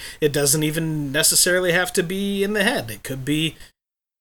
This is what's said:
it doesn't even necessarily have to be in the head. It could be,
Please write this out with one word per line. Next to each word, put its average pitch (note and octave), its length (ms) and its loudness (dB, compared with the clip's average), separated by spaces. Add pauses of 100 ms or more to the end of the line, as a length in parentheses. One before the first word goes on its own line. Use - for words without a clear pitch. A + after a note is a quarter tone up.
(200)
it D3 120 4
doesn't D3 300 2
even D3+ 500 -2
necessarily F3+ 600 2
have F3+ 220 2
to G3 80 2
be G3 400 -2
in G3+ 120 -2
the G3+ 100 2
head. E3+ 260 -2
It - 120 -14
could C3 220 -8
be, D3+ 320 -2 (640)